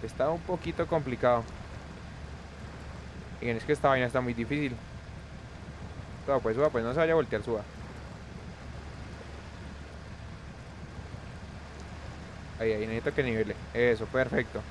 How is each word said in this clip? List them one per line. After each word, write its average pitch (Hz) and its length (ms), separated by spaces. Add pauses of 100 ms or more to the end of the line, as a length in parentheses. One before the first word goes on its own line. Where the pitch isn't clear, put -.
Está 131 220
un 170 100
poquito 165 480
complicado. 123 560 (2000)
Miren, 117 160
es 110 80
que 147 80
esta 143 160
vaina 127 180
está 127 140
muy 123 120
difícil. 123 400 (1500)
Suba, 139 140
pues, 110 160
suba, 147 140
pues, 117 140
no 117 100
se 160 60
vaya 165 120
a 165 40
voltear, 113 280
suba. 113 180 (4000)
Ahí, 113 120
ahí, 107 160
necesito 117 260
que 147 80
nivele. 110 340 (180)
Eso, 117 320
perfecto. 127 640